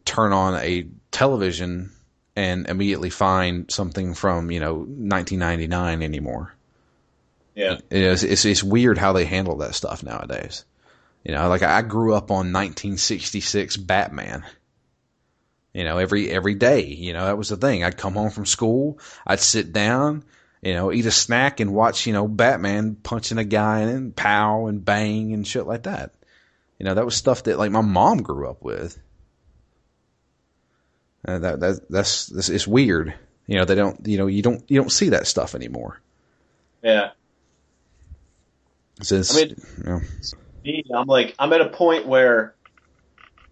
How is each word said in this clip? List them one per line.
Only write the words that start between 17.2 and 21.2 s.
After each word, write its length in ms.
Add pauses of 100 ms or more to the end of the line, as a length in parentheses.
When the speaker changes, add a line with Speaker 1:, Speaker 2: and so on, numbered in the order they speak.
Speaker 1:
that 100
was 140
the 60
thing. 280
I'd 140
come 160
home 160
from 160
school, 520 (280)
I'd 140
sit 320
down, 520 (380)
you 120
know, 180
eat 140
a 40
snack 500